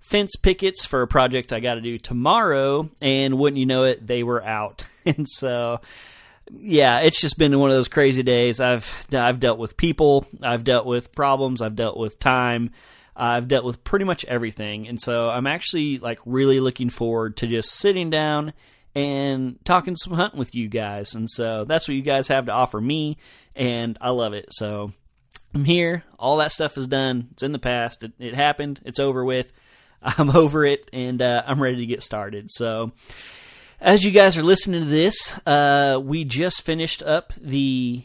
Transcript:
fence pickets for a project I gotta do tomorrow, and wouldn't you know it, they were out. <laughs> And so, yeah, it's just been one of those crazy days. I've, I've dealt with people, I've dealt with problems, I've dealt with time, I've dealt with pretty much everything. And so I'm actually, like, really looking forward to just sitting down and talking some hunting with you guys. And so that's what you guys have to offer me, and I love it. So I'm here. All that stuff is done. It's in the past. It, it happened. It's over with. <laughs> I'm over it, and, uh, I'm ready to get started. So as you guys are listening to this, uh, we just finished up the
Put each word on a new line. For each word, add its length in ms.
fence 360
pickets 500
for 160
a 40
project 460
I 80
gotta 220
do 160
tomorrow, 880
and 360
wouldn't 200
you 80
know 180
it, 220
they 160
were 200
out. 520
<laughs> 20
And 220
so, 540
yeah, 500
it's 200
just 180
been 200
one 120
of 60
those 120
crazy 340
days. 380
I've, 540
I've 260
dealt 180
with 200
people, 480
I've 200
dealt 220
with 300
problems, 480
I've 120
dealt 220
with 220
time, 520
I've 320
dealt 160
with 180
pretty 220
much 220
everything. 600
And 140
so 300
I'm 160
actually, 520
like, 280
really 340
looking 300
forward 480
to 80
just 240
sitting 400
down 420
and 680
talking 320
some 160
hunting 260
with 160
you 140
guys. 460
And 160
so 340
that's 240
what 60
you 80
guys 260
have 180
to 60
offer 280
me, 360
and 440
I 100
love 240
it. 160
So 420
I'm 100
here. 400
All 180
that 160
stuff 240
is 100
done. 460
It's 100
in 100
the 60
past. 460
It, 140
it 160
happened. 500
It's 160
over 240
with. 260
<laughs> 240
I'm 340
over 300
it, 260
and, 300
uh, 240
I'm 160
ready 160
to 80
get 160
started. 480
So 420
as 240
you 80
guys 260
are 40
listening 380
to 60
this, 600
uh, 560
we 220
just 380
finished 400
up 340
the 680